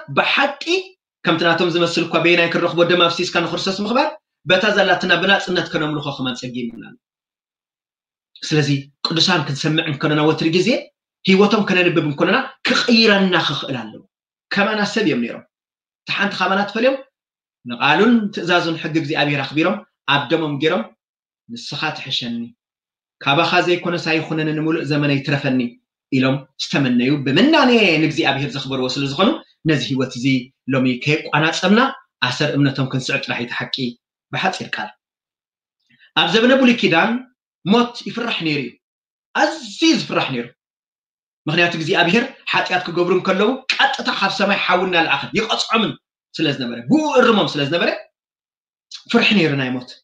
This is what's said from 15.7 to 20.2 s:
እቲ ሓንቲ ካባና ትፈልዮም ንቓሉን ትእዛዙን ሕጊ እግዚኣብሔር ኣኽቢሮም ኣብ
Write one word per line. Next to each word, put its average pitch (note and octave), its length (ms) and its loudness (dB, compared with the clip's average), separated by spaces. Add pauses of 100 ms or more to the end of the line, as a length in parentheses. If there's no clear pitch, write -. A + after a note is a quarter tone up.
እቲ - 140 -16
ሓንቲ F#3+ 240 -4
ካባና F#3+ 300 0
ትፈልዮም B3 320 0 (720)
ንቓሉን D3 460 2 (180)
ትእዛዙን E3+ 480 0
ሕጊ D#3+ 180 -6
እግዚኣብሔር D3 440 0
ኣኽቢሮም D#3+ 360 -2 (320)
ኣብ C#3 180 0